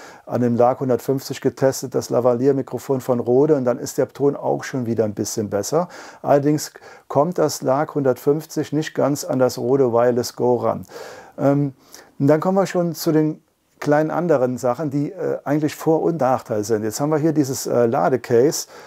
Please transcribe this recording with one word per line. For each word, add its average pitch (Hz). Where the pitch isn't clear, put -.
an 120
dem 120
Lark 120
hundertfünfzig 135
getestet, 135
das 127
Lavalier-Mikrofon 127
von 120
Rode, 131
und 131
dann 123
ist -
der 131
Ton 139
auch 139
schon 127
wieder 110
ein 104
bisschen 107
besser. 120
Allerdings 143
kommt 160
das 151
Lark 143
hundertfünfzig 143
nicht 151
ganz 139
an 135
das 127
Rode 127
Wireless 120
Go 123
ran. 107
Ähm, 143
und 139
dann 151
kommen 190
wir 190
schon 175
zu 160
den 156
kleinen 151
anderen 139
Sachen, 127
die, 147
äh, 147
eigentlich 147
Vor- 156
und 165
Nachteil 123
sind. 107
Jetzt 110
haben 147
wir 156
hier 151
dieses, 139
äh, 123
Ladecase, 131